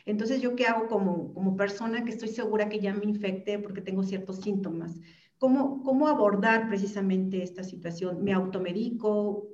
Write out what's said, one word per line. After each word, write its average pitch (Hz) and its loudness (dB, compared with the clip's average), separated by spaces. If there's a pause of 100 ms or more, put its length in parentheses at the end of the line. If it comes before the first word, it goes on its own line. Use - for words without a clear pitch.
entonces, 226 0
¿yo 247 0
qué 247 2
hago 226 2
como, 185 0
como 190 0
persona 226 -2
que 220 -4
estoy 220 -6
segura 214 0
que 208 -2
ya 196 0
me 208 -2
infecté 208 -2
porque 196 -8
tengo 190 -2
ciertos 190 -6
síntomas? 165 -4 (380)
¿Cómo, 269 2
cómo 269 4
abordar 220 4
precisamente 190 0
esta 185 -8
situación? 175 -6
¿Me 196 2
automedico? 202 0